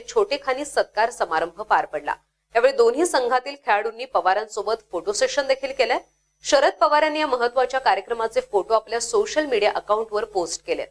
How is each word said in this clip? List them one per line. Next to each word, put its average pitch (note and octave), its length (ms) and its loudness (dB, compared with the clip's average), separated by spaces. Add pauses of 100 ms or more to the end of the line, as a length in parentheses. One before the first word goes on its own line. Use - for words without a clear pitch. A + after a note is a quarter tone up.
छोटेखानी C4+ 560 -2
सत्कार A3+ 440 -2
समारंभ E3+ 520 -4
पार F3+ 240 0
पडला. D3 300 -6 (400)
यावेळी B3 180 4
दोन्ही A#3+ 320 2
संघातील B3+ 500 0 (100)
खेळाडूंनी A3 400 -2
पवारांसोबत G3+ 880 -2
photo F3 200 -4
session C4 360 -2
देखील C4 300 -2
केलंय. B3+ 220 2 (440)
शरद D4 300 4
पवार D4+ 300 2
यांनी D#4 160 0
या D4+ 80 0
महत्त्वाच्या B3+ 520 0
कार्यक्रमाचे A3+ 600 0
photo G#3 320 -2
आपल्या A3 260 0
social A#3 460 0
media G#3+ 300 2
अकाउंटवर G#3+ 500 -2
post F#3+ 400 -4
केलेत. D3+ 260 -4